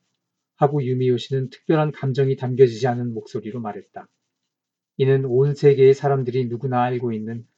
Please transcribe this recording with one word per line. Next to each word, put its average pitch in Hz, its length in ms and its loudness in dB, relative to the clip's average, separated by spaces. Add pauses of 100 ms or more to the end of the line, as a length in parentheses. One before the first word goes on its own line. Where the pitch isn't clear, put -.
(580)
하고 143 260 0
유미요 127 340 0
씨는 131 320 -6
특별한 156 440 -2
감정이 135 440 -2
담겨지지 123 500 2
않은 120 260 -4
목소리로 110 480 -10
말했다. 98 460 -12 (880)
이는 135 280 2
온 135 300 2
세계의 135 380 6
사람들이 131 540 -2
누구나 123 360 -2
알고 123 300 -2
있는 113 340 -10 (100)